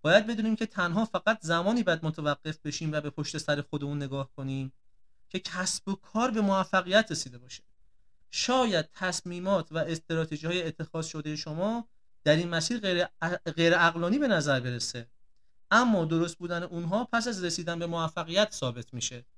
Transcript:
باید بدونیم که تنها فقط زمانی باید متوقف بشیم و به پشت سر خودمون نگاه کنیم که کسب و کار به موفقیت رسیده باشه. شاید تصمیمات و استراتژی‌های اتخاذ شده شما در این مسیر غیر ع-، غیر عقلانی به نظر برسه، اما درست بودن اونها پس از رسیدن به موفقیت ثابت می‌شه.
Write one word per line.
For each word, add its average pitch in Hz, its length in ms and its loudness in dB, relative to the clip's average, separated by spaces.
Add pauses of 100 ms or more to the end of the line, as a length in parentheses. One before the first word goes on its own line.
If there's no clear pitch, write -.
باید 208 260 6
بدونیم 220 280 0
که 220 100 -2
تنها 180 400 0
فقط 214 360 0
زمانی 175 420 0
باید 165 220 0
متوقف 151 580 -2
بشیم 151 280 -4
و 151 100 -2
به 147 80 -6
پشت 147 280 -6
سر 147 240 -2
خودمون 143 420 -4
نگاه 135 280 -6
کنیم 135 420 -6 (560)
که 185 100 -4
کسب - 480 -6
و 196 80 -2
کار 240 360 -2
به 214 100 0
موفقیت 196 720 2
رسیده 127 260 -8
باشه. 127 260 -18 (680)
شاید 240 600 2
تصمیمات 180 800 -2
و 156 60 -4
استراتژی‌های 160 880 -2
اتخاذ 160 440 -6
شده 151 280 -6
شما 185 520 -4 (360)
در 151 120 6
این 170 140 0
مسیر 170 300 -2
غیر 180 260 0 (160)
ع-، 170 300 -4
غیر 165 220 4
عقلانی 170 460 4
به 294 80 2
نظر 147 320 4
برسه، 120 480 -6 (640)
اما 214 340 6
درست 165 320 0
بودن 170 260 -6
اونها 175 500 -4
پس 233 140 0
از 190 160 -4
رسیدن 170 360 -4
به 170 80 -4
موفقیت 165 640 0
ثابت 120 420 -6
می‌شه. 120 320 -8 (120)